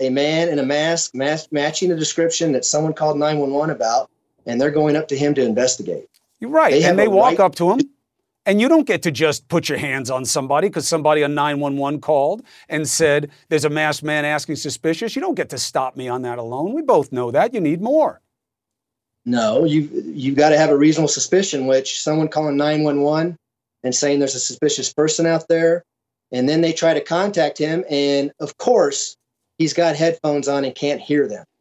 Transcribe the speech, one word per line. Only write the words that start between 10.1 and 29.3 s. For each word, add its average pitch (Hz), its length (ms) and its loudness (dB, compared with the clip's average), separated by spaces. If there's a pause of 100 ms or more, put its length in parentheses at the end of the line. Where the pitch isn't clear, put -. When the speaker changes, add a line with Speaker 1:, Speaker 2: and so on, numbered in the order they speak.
Speaker 2:
on 131 140 -4
somebody 143 460 0
'cause 156 180 -4
somebody 151 340 2
on 143 120 0
nine 147 260 0
one 143 160 -2
one 139 240 -4
called 156 420 0 (260)
and 156 200 -4
said, 147 420 0 (200)
"There's 151 160 0
a 151 40 2
masked 151 340 -2
man 151 200 -2
asking 147 320 -2
suspicious." 165 600 -4
You 277 40 -4
don't 349 140 -4
get 160 160 -6
to 135 80 -10
stop 131 380 -4
me 127 120 -8
on 127 140 -2
that 120 160 -6
alone. 127 340 -6
We 311 80 -4
both 214 320 2
know 123 200 -4
that. 196 200 2
You 233 80 -4
need 165 220 0
more. 277 400 0 (1040)
Speaker 1:
No, 123 380 0
you've, 151 280 0
you've 139 440 -4
gotta 151 200 6
have 151 140 4
a 143 60 4
reasonable 156 320 4
suspicion, 160 580 0
which 135 340 0
someone 156 280 0
calling 151 280 -2
nine 151 280 2
one 143 180 0
one 160 340 0 (460)
and 127 120 -2
saying 143 260 0
there's 135 140 -2
a 123 60 -8
suspicious - 540 -2
person 156 320 0
out 165 220 0
there, 165 360 2 (480)
and 127 160 0
then 165 140 2
they 165 100 2
try 165 220 2
to 147 80 -2
contact 175 560 -2
him, 160 320 -2
and 143 500 0
of - 160 -10
course, - 580 0 (440)